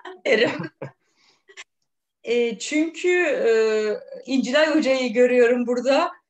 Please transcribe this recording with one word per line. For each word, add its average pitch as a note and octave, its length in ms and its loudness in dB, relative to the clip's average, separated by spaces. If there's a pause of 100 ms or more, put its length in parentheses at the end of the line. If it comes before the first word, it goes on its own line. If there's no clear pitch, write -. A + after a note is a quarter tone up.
<laughs> - 260 -14
derim. A3+ 240 2 (1700)
E, A#3 360 -2
çünkü, D#4+ 500 -2 (100)
e, C4 320 0 (760)
İncilay C4+ 480 0
Hoca'yı C4 380 0
görüyorum B3 540 4
burada. C4+ 460 0 (160)